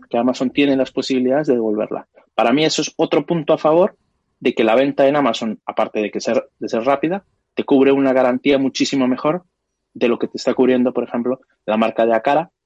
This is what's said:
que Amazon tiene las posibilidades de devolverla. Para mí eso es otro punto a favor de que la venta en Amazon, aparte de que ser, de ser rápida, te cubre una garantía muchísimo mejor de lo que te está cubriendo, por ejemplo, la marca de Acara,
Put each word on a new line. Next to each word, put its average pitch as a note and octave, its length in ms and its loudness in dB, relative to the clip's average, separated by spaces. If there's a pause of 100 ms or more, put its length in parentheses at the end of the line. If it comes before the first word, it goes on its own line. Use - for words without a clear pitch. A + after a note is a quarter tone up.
que - 80 -2
Amazon B2 340 -2
tiene C#3 260 0
las C3 140 -2
posibilidades C3 560 -2
de C#3 80 2
devolverla. G#2+ 520 -4 (260)
Para A2+ 200 2
mí D3+ 100 2
eso D#3 180 0
es - 140 -6
otro - 300 0
punto E3 280 -2
a D3+ 40 2
favor E3+ 400 2 (420)
de B2+ 140 0
que A#2 100 0
la A2 120 4
venta C#3 300 2
en C#3+ 120 4
Amazon, A2+ 480 -2
aparte A2 340 -4
de G#2 120 -2
que G#2 100 -8
ser, A#2+ 280 -2 (100)
de A2 100 -8
ser A2+ 140 -4
rápida, D#3 420 -2 (300)
te G#2+ 100 -4
cubre C3+ 260 4
una C3+ 220 2
garantía C3 440 2
muchísimo C3+ 480 -2
mejor D3+ 380 -2 (500)
de B2 140 -2
lo A#2+ 100 0
que A#2 100 -4
te - 100 -12
está B2 160 -2
cubriendo, B2+ 400 2
por A#2+ 100 -2
ejemplo, A#2+ 380 -6 (240)
la G#2+ 100 -2
marca A2 300 0
de A2+ 100 2
Acara, C#3+ 340 0 (160)